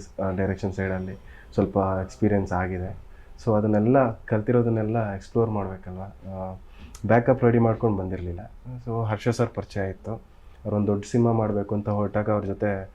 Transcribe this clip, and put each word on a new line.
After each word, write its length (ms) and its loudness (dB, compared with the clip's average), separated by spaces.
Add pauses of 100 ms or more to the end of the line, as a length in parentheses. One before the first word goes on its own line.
(220)
ಆ, 80 0
ಡೈರೆಕ್ಷನ್ 420 -2
ಸೈಡಲ್ಲಿ 420 -4 (400)
ಸ್ವಲ್ಪ 220 2
ಎಕ್ಸ್ಪೀರಿಯನ್ಸ್ 760 0
ಆಗಿದೆ. 440 -2 (480)
So 120 4
ಅದನ್ನೆಲ್ಲ 560 4
ಕಲ್ತಿರೋದನ್ನೆಲ್ಲ 1000 0
ಎಕ್ಸ್‌ಪ್ಲೋರ್ 360 0
ಮಾಡ್ಬೇಕಲ್ವಾ. 540 -6
ಆ, 560 -10 (460)
ಬ್ಯಾಕಪ್ 380 4
ರೆಡಿ 140 6
ಮಾಡ್ಕೊಂಡು 400 2
ಬಂದಿರಲಿಲ್ಲ. 540 -6 (340)
So 180 -2
ಹರ್ಷ 240 -2
ಸರ್ 260 2
ಪರಿಚಯ 360 -4
ಇತ್ತು. 220 -10 (520)
ಅವ್ರೊಂದು 220 0
ದೊಡ್ಡ 240 0
ಸಿನಿಮಾ 220 4
ಮಾಡ್ಬೇಕು 420 0
ಅಂತ 140 -2
ಹೊರಟಾಗ 420 0
ಅವ್ರ 140 0
ಜೊತೆ 500 -2